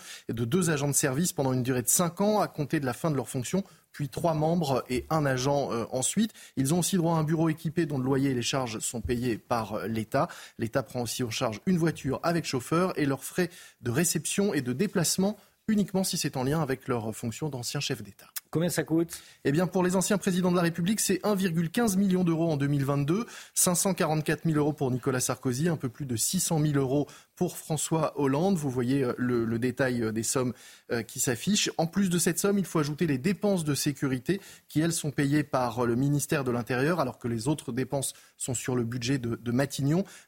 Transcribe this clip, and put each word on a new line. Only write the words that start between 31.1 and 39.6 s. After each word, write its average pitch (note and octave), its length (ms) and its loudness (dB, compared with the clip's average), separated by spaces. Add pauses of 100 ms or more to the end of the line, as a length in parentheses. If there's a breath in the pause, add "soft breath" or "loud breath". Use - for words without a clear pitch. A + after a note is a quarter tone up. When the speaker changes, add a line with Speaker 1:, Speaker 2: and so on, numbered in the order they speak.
Speaker 1:
s'affichent. C#3+ 580 0
En E3 100 2
plus F#3+ 240 0
de F3 80 2
cette E3 180 0
somme, G3+ 220 2
il F3+ 60 0
faut - 140 0
ajouter D3+ 280 0
les C#3+ 100 0
dépenses F#3 480 0
de D3 80 0
sécurité C#3 680 -2 (300 loud breath)
qui, D3 120 0
elles, E3 120 2
sont D#3 180 -4
payées D3 320 2
par, B2 400 0
euh, A#2+ 40 2
le A#2 80 2
ministère C#3+ 480 0
de B2+ 80 0
l'Intérieur, B2+ 480 0
alors B2+ 180 -2
que - 100 -6
les A#2 200 -4
autres D3 240 -2
dépenses C3 420 -4 (240 loud breath)
sont - 160 -6
sur B2 220 -2
le B2 80 2
budget A#2+ 340 -2
de, A#2 180 -4
de A#2 160 -6
Matignon. C#3 540 0 (220 loud breath)